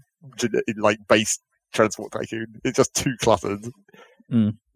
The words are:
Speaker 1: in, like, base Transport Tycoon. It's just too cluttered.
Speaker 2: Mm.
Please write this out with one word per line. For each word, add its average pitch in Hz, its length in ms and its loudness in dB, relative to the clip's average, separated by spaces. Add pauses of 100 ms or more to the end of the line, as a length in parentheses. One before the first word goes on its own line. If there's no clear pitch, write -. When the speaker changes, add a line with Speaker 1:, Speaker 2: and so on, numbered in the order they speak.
(420)
Speaker 1:
in, 117 360 -2
like, 107 200 2 (100)
base 110 320 2 (340)
Transport 107 380 0
Tycoon. 113 360 -8 (180)
It's 127 120 -2
just - 180 0
too - 260 -2
cluttered. 104 440 0 (680)
Speaker 2:
Mm. 107 260 0 (180)